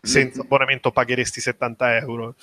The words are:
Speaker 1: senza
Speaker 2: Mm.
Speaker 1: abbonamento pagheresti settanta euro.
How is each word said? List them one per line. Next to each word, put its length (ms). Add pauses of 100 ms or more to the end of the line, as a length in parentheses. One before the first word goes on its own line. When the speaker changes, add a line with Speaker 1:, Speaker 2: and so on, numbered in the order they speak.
Speaker 1:
senza 400
Speaker 2:
Mm. 40
Speaker 1:
abbonamento 460
pagheresti 500
settanta 560
euro. 460